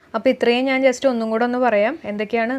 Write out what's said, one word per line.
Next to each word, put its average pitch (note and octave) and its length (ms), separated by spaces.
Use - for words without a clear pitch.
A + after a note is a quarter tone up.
അപ്പോൾ A3+ 180
ഇത്രയും A#3+ 380
ഞാൻ C4 140
just B3+ 180
ഒന്നും A3+ 200
കൂടെ A3+ 160
ഒന്ന് B3 180
പറയാം. A3 280
എന്തൊക്കെയാണ്? A3+ 500